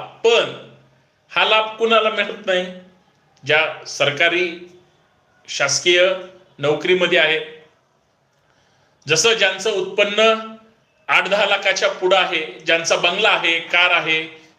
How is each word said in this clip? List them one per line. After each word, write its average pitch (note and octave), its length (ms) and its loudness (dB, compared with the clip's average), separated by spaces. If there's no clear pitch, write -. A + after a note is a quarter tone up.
पण G#3+ 300 2
हा F3+ 160 0
लाभ G#3+ 200 2
कुणाला A3 320 2
मिळत - 360 -6
नाही? F#3 200 0
ज्या D3+ 400 0
सरकारी E3+ 840 -2
शासकीय F3 600 2
नोकरीमध्ये E3+ 600 0
आहेत, D#3 220 0
जसं A3 260 2
ज्यांचं G3 380 0
उत्पन्न G3+ 600 2
आठ F3 200 2
दहा G3+ 180 0
लाखाच्या G3 440 0
पुढं F3+ 280 0
आहे, D#3+ 480 -2
ज्यांचा E3 300 0
बंगला F#3 340 0
आहे, E3 300 0
कार F3 320 0
आहे, D#3+ 480 -2